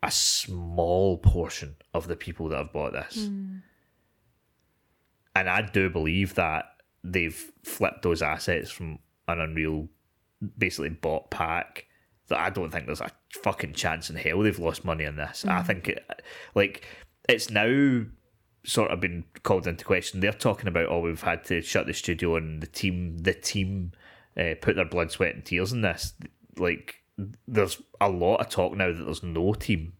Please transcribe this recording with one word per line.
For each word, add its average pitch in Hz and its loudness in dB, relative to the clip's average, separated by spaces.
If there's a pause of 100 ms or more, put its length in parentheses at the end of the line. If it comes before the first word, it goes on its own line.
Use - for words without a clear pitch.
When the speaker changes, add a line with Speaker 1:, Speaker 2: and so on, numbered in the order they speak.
Speaker 1:
a 160 0
small 87 2
portion 80 4 (180)
of 80 -2
the 85 -2
people 82 -6
that 76 -2
have 76 -6
bought 73 -2
this. - -6 (120)
Speaker 2:
Mm. 190 -6 (1700)
Speaker 1:
And 95 2
I 95 2
do 98 2
believe 87 0
that 80 0 (380)
they've 90 -2 (120)
flipped - -2
those 85 2
assets 78 -2
from 80 -10 (280)
an 85 -2
Unreal, 78 -2 (680)
basically 80 0
bought 78 -4
pack, - -4 (420)
that - 2
I 87 2
don't 92 -4
think 78 -6
there's 69 -6
a - -8 (320)
fucking 87 -2
chance 80 -2
in 78 -8
hell 85 0
they've 104 4
lost 82 -2
money 80 0
on 73 -6
this. - -6
I 90 2
Speaker 2:
Mm. 175 -2
Speaker 1:
think, 90 -2
it, - -6 (340)
like, 101 2 (420)
it's 113 4
now 120 4 (600)
sort - 2
of 90 -2
been 87 -2 (180)
called 92 2
into 85 -4
question. 92 0
They're 98 4
talking - 0
about, 85 2
"Oh, 87 2
we've 82 -2
had 82 0
to 87 0
shut - 0
the 85 -4
studio 85 0
and 78 -4
the 78 -8
team, 90 -2
the 90 2
team, 95 -2 (460)
uh, 82 0
put 101 2
their 90 2
blood, 82 0
sweat 90 0
and - -14
tears 92 0
in 120 0
this." 90 -2 (440)
Like, 87 -2 (520)
there's 107 2 (180)
a 101 4
lot 90 4
of - 0
talk - 2
now 92 2
that 82 -4
there's 76 -6
no 87 2
team. 85 -2